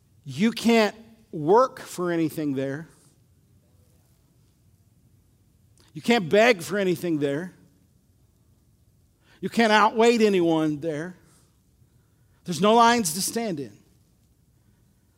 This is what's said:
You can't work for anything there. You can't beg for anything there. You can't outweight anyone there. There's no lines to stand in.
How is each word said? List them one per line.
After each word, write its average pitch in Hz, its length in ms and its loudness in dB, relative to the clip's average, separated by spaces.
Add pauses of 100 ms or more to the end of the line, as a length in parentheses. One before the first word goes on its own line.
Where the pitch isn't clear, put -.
(260)
You 160 280 -2
can't 226 420 0 (360)
work 196 480 2
for 175 320 -8
anything 156 440 -4
there. 135 320 -8 (3000)
You 156 80 -16
can't 226 280 -2
beg 208 340 4
for 165 160 -6
anything 175 400 -2
there. 147 340 -6 (1900)
You 190 100 -8
can't 226 220 0
outweight 226 520 4
anyone 165 560 2
there. 165 360 -8 (1300)
There's 170 140 -8
no 208 140 4
lines 233 400 4
to 190 80 -8
stand 214 380 -6
in. 110 180 -16 (1400)